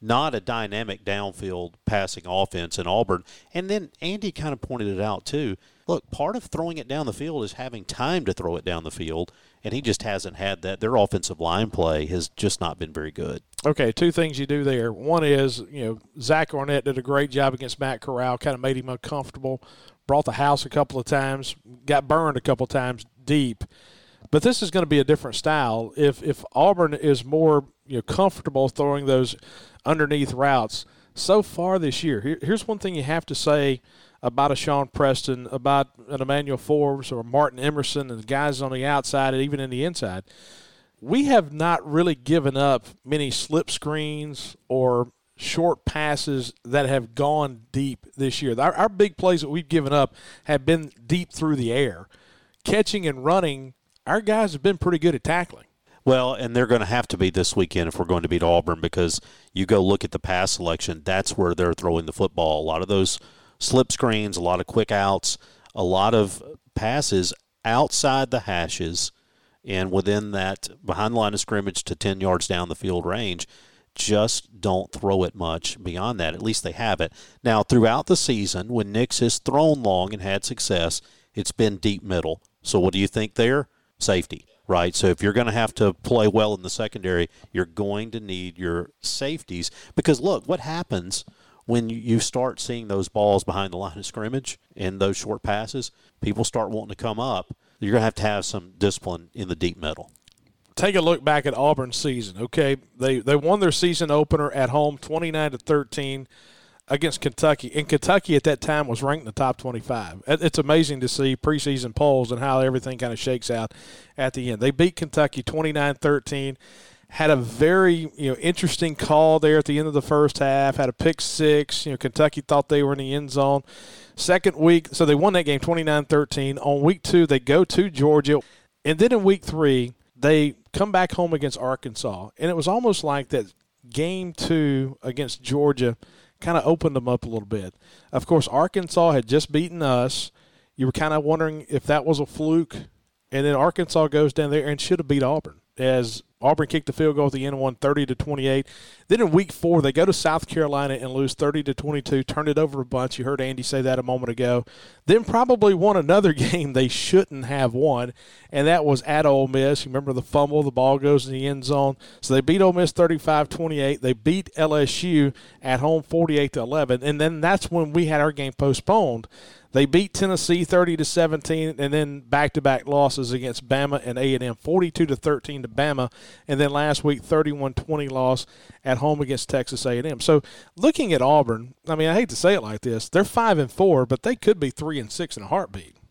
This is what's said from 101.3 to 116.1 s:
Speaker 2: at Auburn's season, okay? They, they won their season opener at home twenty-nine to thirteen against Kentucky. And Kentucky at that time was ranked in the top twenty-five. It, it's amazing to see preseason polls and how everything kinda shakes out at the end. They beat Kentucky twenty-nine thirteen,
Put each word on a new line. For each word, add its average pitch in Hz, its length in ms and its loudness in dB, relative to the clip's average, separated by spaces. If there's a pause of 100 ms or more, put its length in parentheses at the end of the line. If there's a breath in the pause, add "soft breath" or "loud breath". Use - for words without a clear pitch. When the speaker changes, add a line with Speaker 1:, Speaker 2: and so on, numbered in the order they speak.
Speaker 2:
at 131 100 -2
Auburn's 135 400 2
season, 117 420 -4
okay? 139 380 0 (220)
They, 131 220 0
they 131 140 2
won 165 260 2
their 175 120 4
season 170 380 0
opener 147 420 2
at 131 160 0
home 147 300 0
twenty-nine 156 540 -4
to 123 60 -8
thirteen 135 720 -2 (600 soft breath)
against 143 320 -2
Kentucky. 143 540 0
And 151 140 -4
Kentucky 175 480 2
at 135 80 2
that 151 160 2
time 151 260 -2
was 117 160 -6
ranked 147 200 -2
in 120 40 -16
the 110 60 -12
top 127 240 -2
twenty-five. 110 680 -10
It, 156 160 0
it's 160 160 0
amazing 147 420 2
to 127 80 -2
see 135 280 0
preseason 135 580 -2
polls 131 360 2
and 120 100 -4
how 135 200 0
everything 131 360 -2
kinda 120 200 -6
shakes 127 340 -4
out 113 220 -4 (440 loud breath)
at 131 180 -2
the 123 160 -6
end. 107 100 -6
They 131 100 2
beat 170 260 2
Kentucky - 460 -2
twenty-nine 147 540 -2
thirteen, 139 600 -2 (520 soft breath)